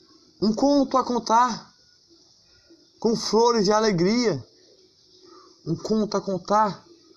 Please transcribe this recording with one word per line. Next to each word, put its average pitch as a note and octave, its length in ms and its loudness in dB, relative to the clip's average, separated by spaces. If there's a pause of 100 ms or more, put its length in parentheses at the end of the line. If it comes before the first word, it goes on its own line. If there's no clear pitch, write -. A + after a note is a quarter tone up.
(420)
um G#3+ 120 0
conto C4+ 440 2
a B3 60 0
contar, A#3 680 0 (1300)
com A3 160 0
flores A#3 500 2
de G#3 60 2
alegria, G#3+ 720 0 (1200)
um E3 100 -4
conto G#3+ 400 -2
a G3 60 -2
contar G3+ 640 -2 (320)